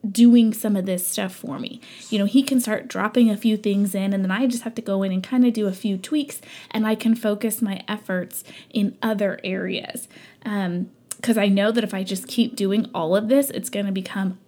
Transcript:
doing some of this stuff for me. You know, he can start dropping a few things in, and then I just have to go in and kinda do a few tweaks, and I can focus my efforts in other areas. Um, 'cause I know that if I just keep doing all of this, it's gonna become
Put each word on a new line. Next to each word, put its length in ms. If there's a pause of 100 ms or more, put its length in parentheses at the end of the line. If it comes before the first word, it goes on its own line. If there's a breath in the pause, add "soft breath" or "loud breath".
doing 420
some 240
of 100
this 220
stuff 260
for 240
me. 220 (300 loud breath)
You 100
know, 60
he 180
can 160
start 300
dropping 400
a 80
few 180
things 400
in, 160
and 100
then 100
I 160
just 160
have 120
to 60
go 200
in 120
and 100
kinda 260
do 160
a 60
few 260
tweaks, 440 (300 loud breath)
and 140
I 80
can 220
focus 460
my 260
efforts 560 (260 loud breath)
in 320
other 440
areas. 640 (360 loud breath)
Um, 440 (320)
'cause 160
I 100
know 240
that 140
if 80
I 100
just 240
keep 260
doing 400
all 220
of 140
this, 200
it's 200
gonna 240
become 540